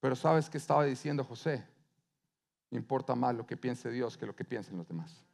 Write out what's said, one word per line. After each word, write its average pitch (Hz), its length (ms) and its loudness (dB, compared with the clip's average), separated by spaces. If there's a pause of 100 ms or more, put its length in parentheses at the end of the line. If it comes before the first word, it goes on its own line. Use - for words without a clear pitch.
Pero 135 140 2
¿sabes 160 340 4
qué 151 100 -6
estaba 147 260 4
diciendo 143 400 0
José? 120 420 -4 (1040)
"Me 127 80 -4
importa 127 360 0
más 123 200 2
lo 117 120 -6
que 120 100 -6
piense 120 340 -4
Dios 120 260 -2
que 110 100 -8
lo 101 80 -8
que - 100 -8
piensen 101 320 -6
los 85 100 -6
demás. 80 480 -10